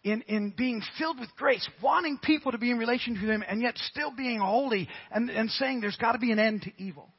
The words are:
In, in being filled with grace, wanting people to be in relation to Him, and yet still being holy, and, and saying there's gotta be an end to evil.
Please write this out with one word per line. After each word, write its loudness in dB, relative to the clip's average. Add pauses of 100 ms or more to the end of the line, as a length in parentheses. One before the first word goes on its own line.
In, 0
in -2
being 0 (160)
filled -2
with -8
grace, 2 (160)
wanting 2
people 4
to -4
be 2
in 2
relation 0
to -4
Him, 0
and -2
yet 0
still -6
being -4
holy, 2 (240)
and, 0
and 0
saying 0
there's -2
gotta 2
be 2
an 4
end 2
to -10
evil. -12 (100)